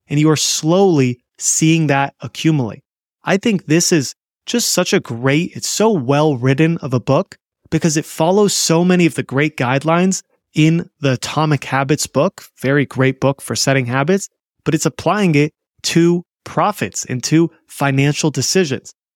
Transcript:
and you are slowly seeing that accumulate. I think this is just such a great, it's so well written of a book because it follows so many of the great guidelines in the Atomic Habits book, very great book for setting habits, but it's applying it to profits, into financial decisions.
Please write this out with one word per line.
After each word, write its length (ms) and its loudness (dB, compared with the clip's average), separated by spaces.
and 120 -2
you 120 4
are 40 4
slowly 840 2
seeing 500 0
that 340 0
accumulate. 640 -2
I 140 0
think 300 -2
this 240 2
is 240 -2
just 240 -2
such 220 -2
a 60 2
great, 540 -2
it's 160 -8
so 220 2
well 460 0
written 420 2
of 140 -6
a 60 0
book 380 -2
because 280 0
it 80 -4
follows 480 0
so 300 2
many 220 4
of 80 2
the 80 -6
great 360 -2
guidelines 680 0
in 340 2
the 140 0
Atomic 520 -2
Habits 420 -2
book, 380 -4
very 280 0
great 340 -2
book 220 0
for 140 -8
setting 300 0
habits, 440 -2
but 100 -2
it's 120 -2
applying 500 0
it 180 2
to 400 2
profits, 560 -2
into 480 0
financial 640 0
decisions. 640 -4